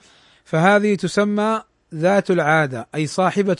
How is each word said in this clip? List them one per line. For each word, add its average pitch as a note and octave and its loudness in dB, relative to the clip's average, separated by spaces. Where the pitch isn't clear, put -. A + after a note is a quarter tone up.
فهذه G3+ 2
تسمى G#3 -2
ذات F#3 0
العادة، D3+ 0
أي D3+ -4
صاحبة F#3+ 0